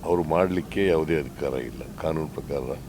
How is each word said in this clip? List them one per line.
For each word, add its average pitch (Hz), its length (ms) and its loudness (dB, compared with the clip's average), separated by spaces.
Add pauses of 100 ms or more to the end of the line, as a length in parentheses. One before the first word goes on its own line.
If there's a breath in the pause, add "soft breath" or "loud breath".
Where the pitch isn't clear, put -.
ಅವ್ರು 87 200 4
ಮಾಡಲಿಕ್ಕೆ 90 640 2
ಯಾವುದೇ 80 320 4
ಅಧಿಕಾರ 67 340 -4
ಇಲ್ಲ, 62 280 -6 (200)
ಕಾನೂನು 80 260 0
ಪ್ರಕಾರ 69 320 -4 (300)